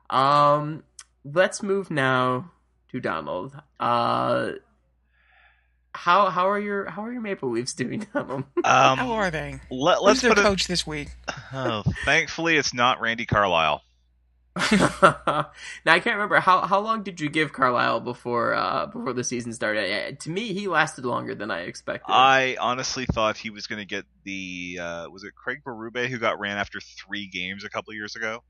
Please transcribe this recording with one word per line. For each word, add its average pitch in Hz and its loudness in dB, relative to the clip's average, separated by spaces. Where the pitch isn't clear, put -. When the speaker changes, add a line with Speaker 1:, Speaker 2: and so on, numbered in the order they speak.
Speaker 1:
Um, 147 4
let's 180 0
move 196 -2
now 131 0
to 127 -8
Donald. 90 -6
Uh, 120 2
how, 185 4
how 180 0
are 202 0
your, 202 -6
how 190 -10
are 233 -10
your 247 -8
Maple 190 -4
Leafs 120 -4
doing, 120 -6
<laughs> - -10
Donald? 135 -4
Speaker 2:
Um, 131 6
Speaker 3:
How 254 -2
are 208 0
they? 143 -8
Speaker 2:
let, 139 4
Speaker 3:
Who's 131 0
Speaker 2:
let's 214 6
Speaker 3:
their 240 4
Speaker 2:
put 208 6
it - 6
Speaker 3:
coach 196 2
this 175 -4
week? 151 -8
Speaker 2:
Oh, 123 -2
thankfully, 160 2
it's - 0
not 123 4
Randy 113 -2
Carlyle. 85 4
Speaker 1:
<laughs> - 0
Now, 160 6
I 175 6
can't 233 -2
remember. 180 2
How, 185 4
how 196 0
long 220 -4
did 190 -12
you 151 -4
give 151 -2
Carlyle 123 0
before, 117 -2
uh, 95 0
before 120 -8
the 123 -4
season 120 -6
started? 107 -2
Uh, 104 -6
to 156 -8
me, 202 -6
he 202 -6
lasted 156 0
longer 123 -4
than 104 -8
I 87 -4
expected. - -10
Speaker 2:
I 131 6
honestly 127 -2
thought 110 0
he 113 -10
was 104 -14
gonna 107 -8
get 98 -8
the, 90 -8
uh, 85 -8
was 95 -18
it 101 -16
Craig 131 -8
Berube 117 -6
who 131 -6
got 107 0
ran 101 -4
after 101 -4
three 101 -12
games 95 -10
a 104 -12
couple 107 -8
years 107 -10
ago? 113 -6